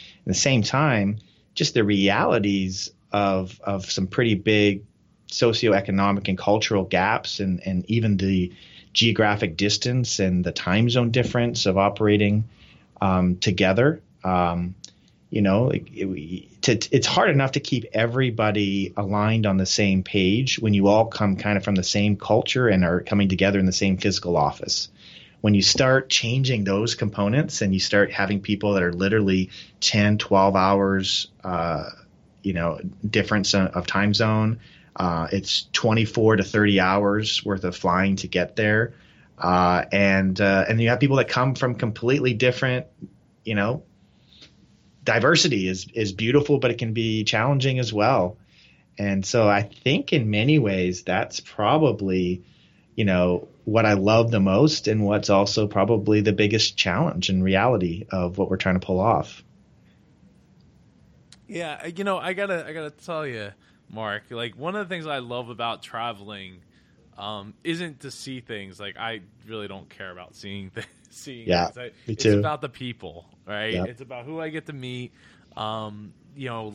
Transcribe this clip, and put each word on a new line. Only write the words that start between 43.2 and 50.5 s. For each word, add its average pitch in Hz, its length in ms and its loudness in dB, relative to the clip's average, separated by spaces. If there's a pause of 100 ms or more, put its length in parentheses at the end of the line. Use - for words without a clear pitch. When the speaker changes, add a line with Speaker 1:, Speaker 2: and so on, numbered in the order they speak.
Speaker 1:
you 110 120 -4
know, 107 260 -2 (1200)
diversity 117 640 2
is, 92 280 -6
is 104 180 -2
beautiful, 131 460 2
but 120 120 2
it 117 60 -6
can 113 160 -4
be 110 320 0
challenging 127 540 0
as 113 120 -4
well. 107 460 2 (600)
And 98 280 -2
so 110 240 4
I 101 140 4
think 147 500 -2
in 117 160 2
many 120 300 2